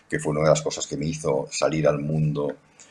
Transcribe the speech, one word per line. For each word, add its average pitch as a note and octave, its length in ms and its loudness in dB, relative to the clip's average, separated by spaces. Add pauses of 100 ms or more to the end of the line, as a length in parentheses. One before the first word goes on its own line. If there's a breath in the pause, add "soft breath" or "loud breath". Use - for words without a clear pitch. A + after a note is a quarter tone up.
que D#2+ 80 -2
fue D#2 140 -2
una D2+ 120 0
de D#2 60 6
las D2+ 120 6
cosas - 260 -6
que C#2+ 100 -6
me D2 80 -4
hizo D2+ 460 -2
salir D2+ 360 0
al D2 120 2
mundo D2 560 -2 (360 loud breath)